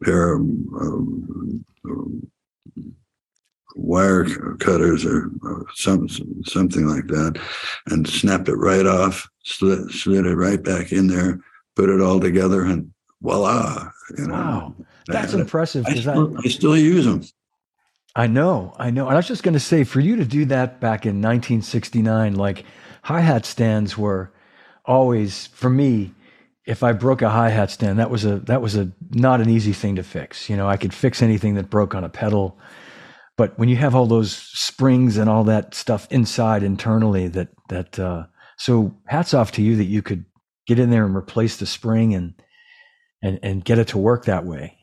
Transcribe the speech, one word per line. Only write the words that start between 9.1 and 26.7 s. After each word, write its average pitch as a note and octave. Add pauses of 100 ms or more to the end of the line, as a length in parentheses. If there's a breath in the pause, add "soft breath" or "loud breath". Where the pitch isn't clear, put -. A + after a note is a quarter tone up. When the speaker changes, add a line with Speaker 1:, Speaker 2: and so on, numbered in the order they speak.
Speaker 1:
slid, F#2+
slid G2
it F2
right F#2
back F2
in F#2+
there, F2+ (380 loud breath)
put G2
it F#2+
all F#2
together, F#2
and E2 (300)
voila! G2+ (300)
You C#3+
know, -
Speaker 2:
Wow. D3 (320 loud breath)
That's G#3
Speaker 1:
I, F#3
Speaker 2:
impressive, D3+
Speaker 1:
I C#3+
Speaker 2:
'cause A#2+
I D3
Speaker 1:
still, D3+
I B2
still D3+
use D#3
'em. G2 (920)
Speaker 2:
I A#2
know, B2
I B2
know. B2+
And C3
I D#3+
was F3+
just B3
gonna D#3+
say, D3+
for C3+
you G3+
to F#3
do C#3+
that B2+
back A2+
in G2+
nineteen A#2
sixty-nine, A2
like, G2 (400 loud breath)
hi-hat D#3
stands G#2+
were G2 (520 soft breath)
always, B2
for B2+
me, B2+ (540 soft breath)
if A#2